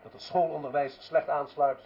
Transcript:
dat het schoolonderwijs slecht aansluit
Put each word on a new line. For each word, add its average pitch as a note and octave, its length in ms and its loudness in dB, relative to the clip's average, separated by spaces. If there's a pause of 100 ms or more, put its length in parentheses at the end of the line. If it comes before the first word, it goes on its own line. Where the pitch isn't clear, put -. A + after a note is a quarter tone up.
dat A2+ 100 -18
het - 100 -16
schoolonderwijs D3 840 -2
slecht D#3+ 220 2
aansluit C#3+ 580 2